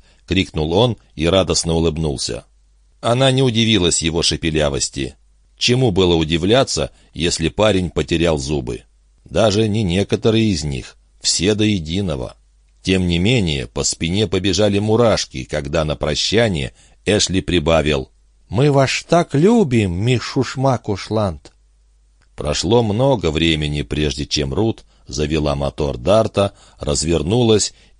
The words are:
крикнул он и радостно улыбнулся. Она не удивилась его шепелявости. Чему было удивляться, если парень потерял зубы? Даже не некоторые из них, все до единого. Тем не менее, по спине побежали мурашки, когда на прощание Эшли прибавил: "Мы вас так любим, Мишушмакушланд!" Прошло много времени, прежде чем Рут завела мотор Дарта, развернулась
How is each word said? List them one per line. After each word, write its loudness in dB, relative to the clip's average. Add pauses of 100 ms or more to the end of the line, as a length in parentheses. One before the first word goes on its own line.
(280)
крикнул -2
он 2 (180)
и -2
радостно 2
улыбнулся. -2 (560)
Она 2
не 2
удивилась 2
его 0
шепелявости. -2 (420)
Чему 2
было 4
удивляться, 0 (220)
если -2
парень 0
потерял 0
зубы? -6 (420)
Даже 2
не -2
некоторые 0
из -2
них, -8 (240)
все 0
до 0
единого. -2 (480)
Тем 0
не 2
менее, 0
по -6
спине -2
побежали 0
мурашки, 0
когда -4
на -2
прощание -2 (320)
Эшли 0
прибавил: 0 (400)
"Мы 2
вас 2
так 2
любим, 4
Мишушмакушланд!" -2 (840)
Прошло 0
много 0
времени, 0
прежде -4
чем -4
Рут -2 (240)
завела -2
мотор -4
Дарта, 0 (240)
развернулась 0 (260)